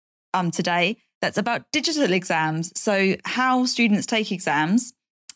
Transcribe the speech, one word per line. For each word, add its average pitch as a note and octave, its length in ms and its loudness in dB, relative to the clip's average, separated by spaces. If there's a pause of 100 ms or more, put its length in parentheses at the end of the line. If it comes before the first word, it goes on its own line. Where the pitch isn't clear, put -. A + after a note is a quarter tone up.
(340)
um, F3+ 160 0
today. F3 480 0 (240)
That's F#3+ 160 -2
about A#3+ 340 -4
digital D4 420 0
exams. D#3+ 640 -2
So G3 360 2 (100)
how B3+ 400 2
students G#3+ 420 2
take G#3+ 240 -2
exams E3+ 600 0 (420)